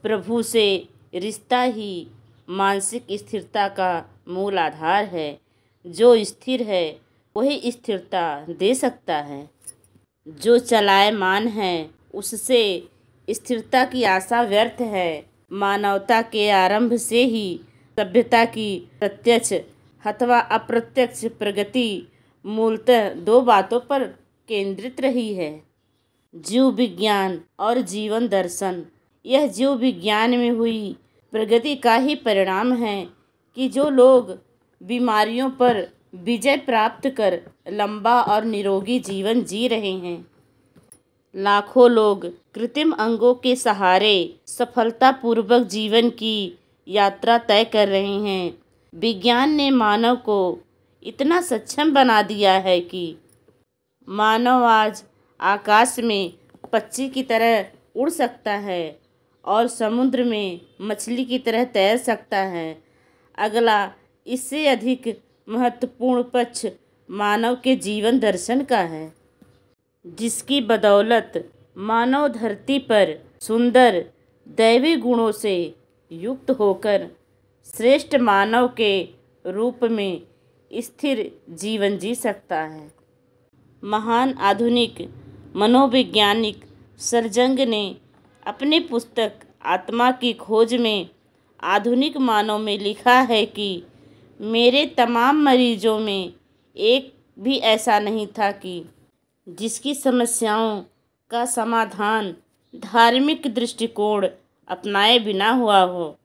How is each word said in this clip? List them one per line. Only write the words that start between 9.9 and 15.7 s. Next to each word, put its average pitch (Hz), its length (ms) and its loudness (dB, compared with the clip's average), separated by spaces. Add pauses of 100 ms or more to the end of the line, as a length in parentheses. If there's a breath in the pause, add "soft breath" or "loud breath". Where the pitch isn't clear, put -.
जो 233 300 2
चलायमान 202 880 2
है, 180 420 -4 (240)
उससे 208 760 -2 (420)
स्थिरता 247 540 -2
की 254 180 -4
आशा 202 400 0
व्यर्थ 220 380 0
है। 180 500 -4 (220)
मानवता 202 720 0